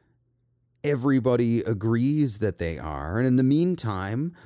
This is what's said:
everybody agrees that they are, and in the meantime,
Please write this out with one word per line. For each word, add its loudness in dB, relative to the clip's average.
everybody 2
agrees 0
that -2
they -4
are, -6
and 2
in 4
the 4
meantime, -2